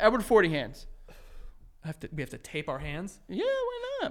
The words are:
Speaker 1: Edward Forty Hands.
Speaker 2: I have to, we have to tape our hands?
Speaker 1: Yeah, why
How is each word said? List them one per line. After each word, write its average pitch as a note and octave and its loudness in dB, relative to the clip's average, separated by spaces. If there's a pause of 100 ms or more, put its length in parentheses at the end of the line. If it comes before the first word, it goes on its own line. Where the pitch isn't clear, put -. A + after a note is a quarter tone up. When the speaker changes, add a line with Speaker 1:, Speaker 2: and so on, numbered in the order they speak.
Speaker 1:
Edward A3 6
Forty G#3 8
Hands. C#3 -4 (1000)
Speaker 2:
I - -10
have D#3 -8
to, - -10
we D3 -6
have C3 -8
to - -10
tape D3+ -8
our C3+ -4
hands? D#3 -8 (100)
Speaker 1:
Yeah, F#3+ -2
why B4+ -2 (320)